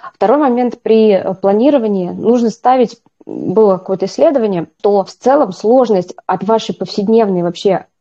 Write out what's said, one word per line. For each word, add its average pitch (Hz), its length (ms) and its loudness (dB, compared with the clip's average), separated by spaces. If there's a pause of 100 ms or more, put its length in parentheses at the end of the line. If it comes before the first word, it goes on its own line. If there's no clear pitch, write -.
(140)
Второй 220 240 0
момент, 247 440 -2
при, 220 300 4
э, 190 220 -2
планировании 208 760 0
нужно 226 400 0
ставить, 247 480 0 (280)
было 185 500 0
какое-то 185 300 -6
исследование, 220 600 0 (160)
то 202 220 0
в - 80 -12
целом 254 400 0
сложность 220 640 0 (120)
от 185 180 -4
вашей 214 300 -2
повседневной 196 680 0
вообще, 175 420 -2 (160)